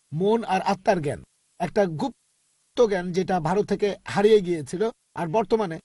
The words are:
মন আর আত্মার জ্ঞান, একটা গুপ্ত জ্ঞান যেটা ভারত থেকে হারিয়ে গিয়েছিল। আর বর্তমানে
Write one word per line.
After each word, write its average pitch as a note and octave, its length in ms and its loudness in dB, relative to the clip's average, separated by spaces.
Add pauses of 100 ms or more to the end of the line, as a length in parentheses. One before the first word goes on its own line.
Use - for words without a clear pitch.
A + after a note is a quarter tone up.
(140)
মন G#3 300 0
আর F#3+ 180 -2
আত্মার F#3+ 400 0
জ্ঞান, A#2 220 -6 (360)
একটা G3 260 0
গুপ্ত - 960 -6
জ্ঞান F#3 300 2
যেটা F3+ 280 -2
ভারত F3 260 0
থেকে G3 300 -2 (120)
হারিয়ে G#3 340 4
গিয়েছিল। F3 480 -4 (260)
আর E3+ 120 -4
বর্তমানে G3+ 580 -2